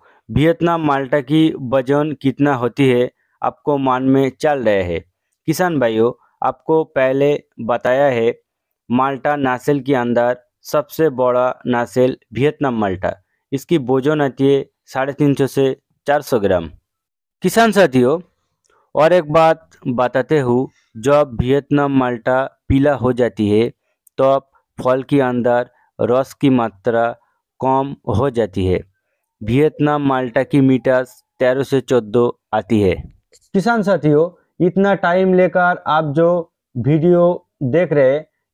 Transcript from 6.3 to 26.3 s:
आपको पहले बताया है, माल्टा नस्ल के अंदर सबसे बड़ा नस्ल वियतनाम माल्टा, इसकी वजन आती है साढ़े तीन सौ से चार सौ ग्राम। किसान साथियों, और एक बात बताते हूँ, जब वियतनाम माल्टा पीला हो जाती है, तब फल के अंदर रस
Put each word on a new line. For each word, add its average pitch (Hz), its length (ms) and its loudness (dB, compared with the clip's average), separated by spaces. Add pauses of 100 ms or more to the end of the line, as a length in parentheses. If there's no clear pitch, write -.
आपको 160 440 -2
पहले 139 480 0 (280)
बताया 123 460 0
है, 120 260 0 (560)
माल्टा 135 480 -2
नस्ल 135 440 -2
के 135 140 -2
अंदर 120 420 0 (260)
सबसे 156 480 -2
बड़ा 123 380 0 (180)
नस्ल 127 480 0 (180)
वियतनाम 139 420 -2
माल्टा, 95 400 -4 (360)
इसकी 147 280 -2
वजन 135 420 -2
आती 135 260 -2
है 139 180 0 (200)
साढ़े 135 280 -6
तीन 143 200 0
सौ 139 140 -2
से 135 280 -2 (320)
चार 147 140 0
सौ 131 180 -2
ग्राम। 92 280 0 (760)
किसान 220 280 2
साथियों, 151 480 2 (760)
और 156 180 2
एक 156 180 0
बात 160 380 2 (200)
बताते 127 500 -2
हूँ, 127 300 0 (280)
जब 135 420 0
वियतनाम 143 540 0
माल्टा 127 500 -2 (240)
पीला 139 280 2
हो 127 180 -2
जाती 113 360 -2
है, 110 200 2 (480)
तब 135 320 0 (280)
फल 127 260 -2
के 143 180 0
अंदर 123 480 0 (300)
रस 135 340 0